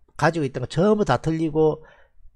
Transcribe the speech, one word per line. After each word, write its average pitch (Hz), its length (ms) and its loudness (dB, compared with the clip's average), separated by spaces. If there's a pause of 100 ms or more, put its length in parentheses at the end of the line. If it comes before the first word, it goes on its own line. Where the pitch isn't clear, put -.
(180)
가지고 160 280 0
있던 131 180 -8
거 - 40 -6
전부 208 380 2
다 131 120 2
털리고 156 680 0 (500)